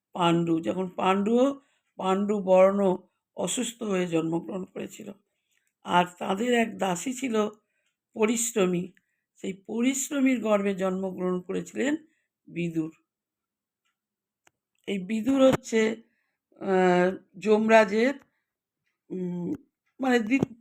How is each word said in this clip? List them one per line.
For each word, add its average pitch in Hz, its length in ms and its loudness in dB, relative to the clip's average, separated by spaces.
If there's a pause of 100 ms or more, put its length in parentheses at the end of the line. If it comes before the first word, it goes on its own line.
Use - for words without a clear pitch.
(140)
পাণ্ডু। 170 460 2
যখন 185 300 -4
পাণ্ডুও 220 720 0 (340)
পাণ্ডু 196 440 -2
বর্ণ 190 580 4 (380)
অসুস্থ 226 480 -6
হয়ে 185 240 -2
জন্মগ্রহণ 165 560 -4
করেছিল। - 480 -14 (720)
আর 180 220 2 (140)
তাদের 202 340 -2
এক 226 240 0
দাসী 196 360 -4
ছিল 220 360 -2 (640)
পরিশ্রমী, 202 720 -2 (480)
সেই 196 180 -10
পরিশ্রমীর 254 880 -2
গর্ভে 202 340 0
জন্মগ্রহণ 185 680 -4
করেছিলেন 202 540 -4 (520)
বিদুর। 165 480 -6 (1900)
এই 202 120 -4
বিদুর 226 520 2
হচ্ছে, 220 440 0 (640)
আহ, 185 800 2
যমরাজের, 220 720 4 (960)
উম, 175 440 -6 (460)
মানে 254 200 2
দ্বি-, 226 420 0